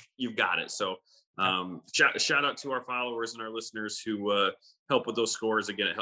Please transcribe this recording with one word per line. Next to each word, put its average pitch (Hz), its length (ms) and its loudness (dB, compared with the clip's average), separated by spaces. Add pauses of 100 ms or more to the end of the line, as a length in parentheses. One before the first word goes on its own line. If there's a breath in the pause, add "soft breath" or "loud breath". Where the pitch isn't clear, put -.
(160)
you've 117 200 -4
got 92 220 2
it. 80 120 -4
So, 92 260 -2 (420 soft breath)
um, 92 420 0 (140)
sh-, - 260 6
shout 143 240 2
out 139 140 0
to 139 140 -6
our 123 100 -2
followers 120 520 -4
and 113 80 -10
our 110 80 -8
listeners 110 540 -6
who, 104 280 0
uh, 101 180 4 (380 soft breath)
help 127 180 2
with 117 100 -4
those 113 140 2
scores. 107 380 0
Again, 101 180 0
it, 85 160 -2